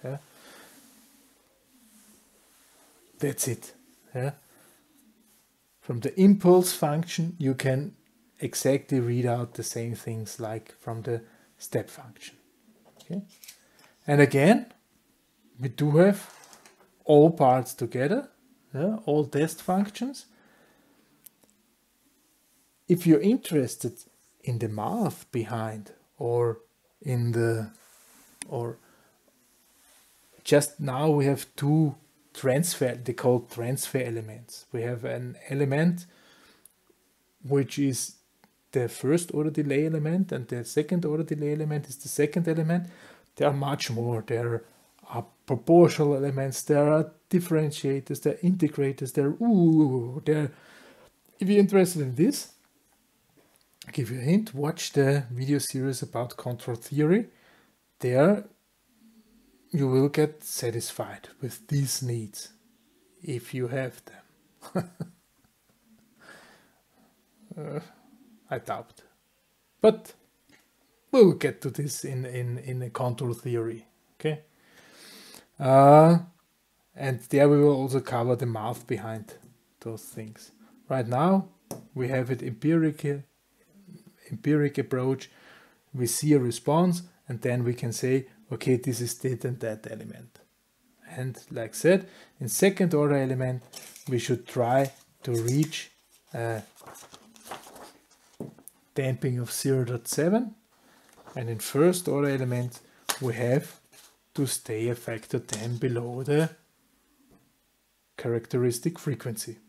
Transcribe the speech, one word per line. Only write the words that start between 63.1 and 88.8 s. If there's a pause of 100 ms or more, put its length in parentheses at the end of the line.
if
you
have
them.
<laughs> (2500)
Uh, (720)
I
doubt. (800)
But (960)
we'll
get
to
this
in,
in,
in
a
control
theory, (320)
okay? (1160)
Uh, (760)
and (100)
there
we
will
also
cover
the
math
behind (480)
those
things. (360)
Right
now, (440)
we
have
it
empirical, (1080)
empiric
approach. (640)
We
see
a
response, (260)
and
then
we
can
say, (240)
"Okay,
this